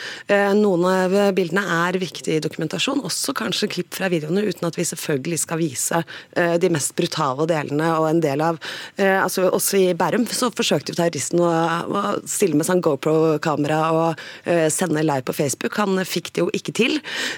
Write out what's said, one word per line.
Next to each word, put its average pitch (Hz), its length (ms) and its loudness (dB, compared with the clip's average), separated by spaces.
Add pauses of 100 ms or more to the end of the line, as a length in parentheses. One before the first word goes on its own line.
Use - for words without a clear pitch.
(280)
Eh, 202 240 4
noen 196 320 4
av 185 500 4
bildene 185 300 0
er 180 340 0
viktig 160 440 -2
dokumentasjon, 165 600 -2
også - 320 -4
kanskje 220 380 -2
klipp - 220 -6
fra 190 180 -2
videoene, 170 340 0
uten 175 220 -2
at 160 80 -6
vi 175 80 -2
selvfølgelig 160 540 -4
skal - 200 -4
vise, 165 460 -2 (320)
eh, 170 220 2
de 180 100 4
mest 151 260 0
brutale 156 540 0
delene, 151 400 0 (100)
og 160 120 2
en 165 100 4
del 147 220 0
av, 165 180 0 (380)
eh, 196 200 4
altså, 180 320 2
også 202 300 2
i 180 140 4
Bærum 185 340 0
så - 240 -2
forsøkte 170 400 -2
jo - 20 -8
terroristen 170 460 0
å, 175 80 4 (400)
å 202 400 -2
stille 175 260 0
med 156 120 2
sånn 185 160 2
GoPro-kamera 156 1000 2 (120)
og, 160 280 0 (240)
eh, 165 240 2
sende 156 340 0
live 143 220 0
på - 100 -4
Facebook. 151 420 -2
Han 196 280 0
fikk - 300 -6
det 170 100 0
jo 180 80 -2
ikke - 220 -6
til. 294 260 2 (380)